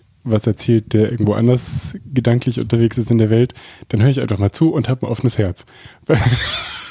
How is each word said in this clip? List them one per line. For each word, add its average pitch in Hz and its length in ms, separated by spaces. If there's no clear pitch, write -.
was 110 220
erzählt, 110 480
der 107 180
irgendwo 107 220
anders 123 640
gedanklich 120 460
unterwegs 117 400
ist 110 100
in 120 80
der 107 140
Welt, 120 220
dann 107 120
höre 117 80
ich 127 120
einfach 110 160
mal 101 140
zu 160 200
und 135 160
hab 127 160
ein - 60
offenes 120 280
Herz. 95 280
<laughs> - 80